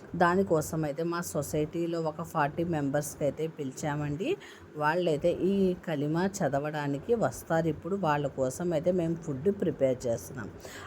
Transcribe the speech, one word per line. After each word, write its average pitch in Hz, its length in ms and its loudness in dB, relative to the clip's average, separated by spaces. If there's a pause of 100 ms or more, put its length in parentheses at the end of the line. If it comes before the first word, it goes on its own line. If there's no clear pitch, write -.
(160)
దానికోసం 175 680 4
అయితే 151 200 -2
మా 170 180 -2
సొసైటీలో 165 800 -2
ఒక 160 200 -4
ఫార్టీ 160 420 0
మెంబర్స్‌కి 147 600 0
అయితే 151 240 0
పిలిచామండి. 151 880 -4 (380)
వాళ్ళైతే 160 560 2
ఈ 185 440 2 (120)
కలీమా 156 380 0
చదవడానికి 147 880 0
వస్తారు. 165 540 2
ఇప్పుడు 170 280 -2
వాళ్ళ 147 320 2
కోసం 135 460 -2
అయితే 160 180 2
మేము 170 240 2
ఫుడ్ 165 460 -2
ప్రిపేర్ 131 460 2
చేస్తున్నాం. 113 420 -4 (380)